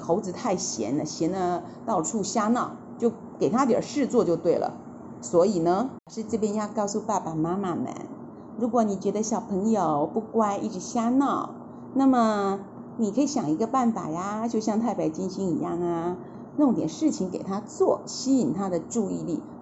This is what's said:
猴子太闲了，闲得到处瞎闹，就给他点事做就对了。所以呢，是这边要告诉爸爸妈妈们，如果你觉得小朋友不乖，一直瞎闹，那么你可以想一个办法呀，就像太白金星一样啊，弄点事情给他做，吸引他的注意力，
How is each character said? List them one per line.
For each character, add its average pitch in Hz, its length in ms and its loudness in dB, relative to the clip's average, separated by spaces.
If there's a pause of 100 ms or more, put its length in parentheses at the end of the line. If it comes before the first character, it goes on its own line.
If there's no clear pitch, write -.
猴 175 180 2
子 185 140 -6
太 180 240 -2
闲 113 400 -2
了， 151 80 0
闲 160 260 -2
得 175 320 0 (220)
到 196 160 2
处 202 200 -2
瞎 208 280 0
闹， 226 220 2 (260)
就 233 160 2 (260)
给 147 100 4
他 247 160 4
点 233 160 4
事 269 260 0
做 202 180 4
就 170 100 4
对 165 200 2
了。 - 180 0 (480)
所 175 240 4
以 202 140 2
呢， 185 300 2 (200)
是 220 140 -8
这 226 140 -2
边 208 160 0
要 214 160 -2
告 208 180 -2
诉 208 140 -2
爸 202 180 0
爸 160 160 -6
妈 165 220 0
妈 185 180 -2
们， 127 120 -2 (720)
如 226 120 0
果 226 140 4
你 208 120 2
觉 196 160 -2
得 208 100 0
小 214 200 -2
朋 202 280 0
友 180 440 4
不 226 80 0
乖， 214 360 0
一 214 120 -2
直 185 100 -6
瞎 226 300 0
闹， 254 400 2 (440)
那 269 140 6
么 214 540 4 (340)
你 214 160 0
可 220 80 0
以 285 80 4
想 165 240 0
一 156 60 2
个 226 100 0
办 247 240 2
法 175 180 -4
呀， 202 380 -4
就 233 140 0
像 214 180 2
太 226 160 0
白 160 140 0
金 180 200 -4
星 190 200 -2
一 156 100 2
样 175 220 -2
啊， 170 340 0 (400)
弄 277 180 4
点 165 140 0
事 302 240 0
情 185 180 -2
给 180 140 -6
他 196 160 -4
做， - 460 2
吸 - 320 2
引 156 160 2
他 190 160 -2
的 175 100 0
注 190 300 -2
意 170 140 -2
力， 160 180 -2 (200)